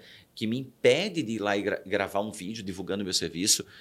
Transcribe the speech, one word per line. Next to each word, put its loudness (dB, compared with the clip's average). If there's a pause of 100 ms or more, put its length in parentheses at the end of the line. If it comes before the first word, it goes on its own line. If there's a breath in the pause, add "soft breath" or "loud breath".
(360 loud breath)
que -6
me 0
impede 2
de -4
ir -2
lá 2
e 0
gra-, -2
gravar 0
um -4
vídeo -8
divulgando -4
o -4
meu -4
serviço, 2 (180 loud breath)